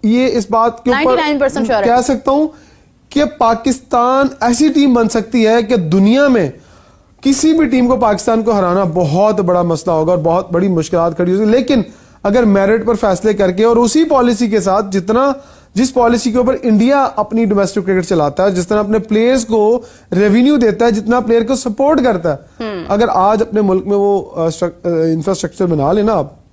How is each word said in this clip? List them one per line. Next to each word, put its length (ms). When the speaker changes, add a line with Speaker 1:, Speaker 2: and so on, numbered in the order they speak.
Speaker 1:
ये 220
इस 240
बात 340
के 60
ऊपर 40
Speaker 2:
नाइंटी 200
nine 240
percent 280
sure 120
है। 80
Speaker 1:
कह 140
सकता 300
हूँ 220
कि 120
पाकिस्तान 1040
ऐसी 260
team 260
बन 120
सकती 360
है 200
कि 140
दुनिया 520
में 240
किसी 300
भी 120
टीम 220
को, 100
पाकिस्तान 460
को 80
हराना 340
बहुत 560
बड़ा 220
मसला 300
होगा 180
और 80
बहुत 340
बड़ी 140
मुश्किलात 500
खड़ी 140
होगी। 200
लेकिन 340
अगर 220
मेरिट 400
पर 100
फैसले 380
करके 300
और 160
उसी 240
पॉलिसी 460
के 120
साथ, 300
जितना, 440
जिस 140
पॉलिसी 400
के 60
ऊपर 160
इंडिया 480
अपनी 440
डोमेस्टिक 400
क्रिकेट 200
चलाता 380
है, 120
जिस 140
तरह 100
अपने 200
प्लेयर्स 440
को 420
revenue 440
देता 280
है, 60
जितना 280
player 240
को 120
support 460
करता 280
है, 100
Speaker 3:
हम्म। 300
Speaker 1:
अगर 200
आज 320
अपने 200
मुल्क 260
में 100
वो, 240
अ, 280
स्ट्रक-, 380
अ, 20
infrastructure 760
बना 260
लेना 220
आप 260